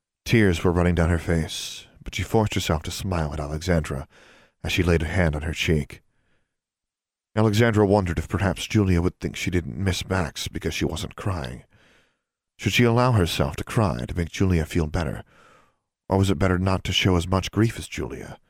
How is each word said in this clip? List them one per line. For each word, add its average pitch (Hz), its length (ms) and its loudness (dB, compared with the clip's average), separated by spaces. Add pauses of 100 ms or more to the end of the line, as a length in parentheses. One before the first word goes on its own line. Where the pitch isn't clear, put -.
(260)
Tears 98 380 4
were 92 80 4
running 87 240 2
down 82 140 2
her 85 100 2
face, - 640 -4 (180)
but - 120 -12
she 95 80 -4
forced 107 320 0
herself 87 280 -2
to - 80 -8
smile 85 400 -4
at 76 80 -8
Alexandra 76 680 -2 (560)
as - 80 -4
she 98 100 0
laid 82 220 4
a 78 40 -4
hand 82 280 0
on 73 80 -6
her 78 100 -6
cheek. - 480 -2 (1300)
Alexandra 107 500 4
wondered 95 320 2
if 82 120 -6
perhaps 92 360 -2
Julia 95 360 4
would 90 180 0
think - 160 -6
she - 160 -6
didn't 69 260 -2
miss 92 300 -2
Max 92 400 -4
because - 260 -6
she - 120 -2
wasn't 80 320 -6
crying. 69 460 -6 (920)
Should 101 140 -2
she 123 120 4
allow 123 280 4
herself 85 460 0
to - 80 -8
cry 80 400 0
to 85 100 -8
make 85 140 -2
Julia 90 360 2
feel 78 220 -2
better? 78 360 -4 (840)
Or 95 100 2
was 98 120 4
it 78 100 2
better 90 180 2
not 95 280 0
to 95 80 -2
show 92 240 4
as 85 100 -2
much 92 240 -2
grief 110 260 0
as 80 100 -12
Julia? - 500 -10 (120)